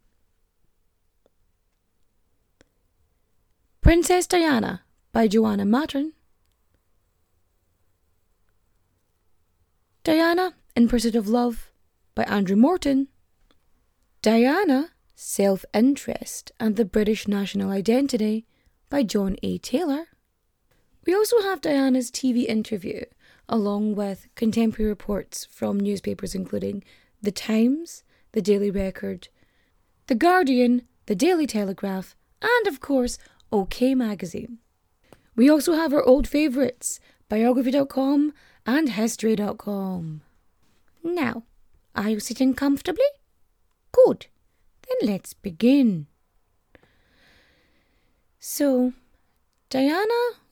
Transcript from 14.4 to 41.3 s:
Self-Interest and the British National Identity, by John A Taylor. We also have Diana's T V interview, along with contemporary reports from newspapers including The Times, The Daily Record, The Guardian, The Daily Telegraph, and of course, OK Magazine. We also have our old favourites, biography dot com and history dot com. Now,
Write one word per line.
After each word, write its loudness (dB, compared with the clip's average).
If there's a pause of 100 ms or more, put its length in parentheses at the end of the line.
Self-Interest -2
and -2
the 2
British -2
National -4
Identity, -2 (440)
by 0
John -2
A -4
Taylor. -4 (1000)
We 2
also 2
have -2
Diana's 2
T -2
V 2
interview, -6 (460)
along -2
with -8
contemporary -2
reports -8
from -4
newspapers -6
including -6 (380)
The -4
Times, -2 (280)
The -4
Daily 2
Record, -6 (800)
The 2
Guardian, 4 (240)
The -2
Daily 2
Telegraph, -6 (260)
and 2
of -6
course, -2 (340)
OK 0
Magazine. -6 (760)
We 6
also 4
have 0
our 2
old 6
favourites, -2 (260)
biography 0
dot 0
com 0 (320)
and 2
history -2
dot -4
com. -8 (800)
Now, -4 (500)